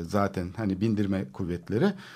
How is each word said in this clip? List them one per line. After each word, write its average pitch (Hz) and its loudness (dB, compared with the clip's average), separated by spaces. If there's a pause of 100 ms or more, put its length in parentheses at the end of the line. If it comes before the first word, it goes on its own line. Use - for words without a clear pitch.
zaten 92 0
hani 95 0
bindirme 101 2
kuvvetleri, 98 0 (220)